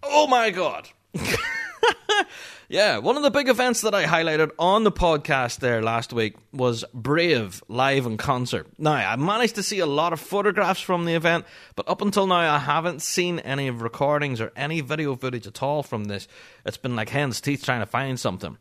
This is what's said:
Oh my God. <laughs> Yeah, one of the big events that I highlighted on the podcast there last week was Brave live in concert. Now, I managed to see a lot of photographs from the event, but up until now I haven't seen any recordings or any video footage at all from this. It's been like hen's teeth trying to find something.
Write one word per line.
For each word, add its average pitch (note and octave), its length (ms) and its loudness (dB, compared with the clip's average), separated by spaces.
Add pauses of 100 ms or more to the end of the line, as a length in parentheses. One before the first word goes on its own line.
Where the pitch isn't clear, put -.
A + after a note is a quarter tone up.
Oh D4 240 4
my A#3+ 240 4
God. D3+ 380 -4 (260)
<laughs> - 100 -6 (1400)
Yeah, F3+ 280 2
one D3+ 180 2
of D4 80 -2
the C#4+ 80 4
big C4 160 2
events B3 340 2
that G#3+ 140 0
I F#3+ 80 2
highlighted D#3+ 560 2
on F#3+ 240 4
the G#3 80 4
podcast C#3+ 680 0
there A#2+ 220 0
last A2+ 300 -2
week A2 240 -2 (160)
was B2 320 0 (100)
Brave B2+ 760 0
live C3 360 2
in A2 120 -4
concert. B2 500 -2 (100)
Now, D3+ 140 2
I A2+ 240 0
managed G#3+ 400 0
to G3+ 80 -4
see G3+ 160 -4
a E3+ 60 2
lot D#3 260 0
of D#3+ 80 -4
photographs F#3+ 640 0
from F3 240 0
the E3 80 0
event, E3 320 2 (320)
but - 100 -6
up F3+ 140 -2
until G3+ 260 2
now F#3 80 4
I D#3+ 220 4
haven't D3 440 -2
seen F3 380 -2
any C#3 300 -4
recordings B2+ 720 -2
or A2+ 120 -6
any D#3 280 -4
video C#3+ 340 -4
footage B2 320 -8
at - 160 -10
all C#3+ 180 -2
from A2 240 -6
this. G2+ 220 -8 (380)
It's G#2 100 -6
been B2 220 -6
like A2 100 -4
hen's C#3 320 -2
teeth C#3+ 240 -4
trying B2 160 -2
to G#2 60 -2
find C3 340 -4
something. F#2 420 -6